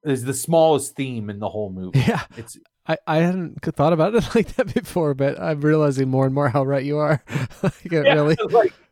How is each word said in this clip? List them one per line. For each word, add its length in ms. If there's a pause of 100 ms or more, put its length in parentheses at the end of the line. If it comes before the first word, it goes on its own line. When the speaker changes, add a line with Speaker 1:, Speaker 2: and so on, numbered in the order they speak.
Speaker 1:
is 180
the 100
smallest 600
theme 340
in 100
the 100
whole 200
movie. 300
Speaker 2:
Yeah. 240 (140)
Speaker 1:
It's 200 (300)
Speaker 2:
I, 180
I 120
hadn't 460
c-, 80
thought 220
about 220
it 80
<laughs> 120
like 200
that 180
before, 400
but 260
I'm 220
realizing 480
more 160
and 80
more 160
how 160
right 180
you 140
are. 300
<laughs> 340
Like, 240
it 200
Speaker 1:
Yeah, 80
Speaker 2:
really 300
Speaker 1:
<laughs> 60
like 240 (180)